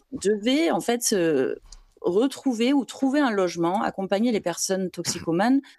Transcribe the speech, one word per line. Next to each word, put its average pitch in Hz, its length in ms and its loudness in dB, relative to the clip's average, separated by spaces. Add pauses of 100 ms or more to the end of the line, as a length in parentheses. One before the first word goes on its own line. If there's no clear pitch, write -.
(120)
devais, 247 580 0
en 175 100 0
fait, 240 340 -2
euh, 156 400 2 (520)
retrouver 240 680 0
ou 269 100 2
trouver 277 340 -2
un 269 120 2
logement, 180 500 0
accompagner 196 500 0
les 202 120 0
personnes 185 480 -2
toxicomanes 175 720 0 (160)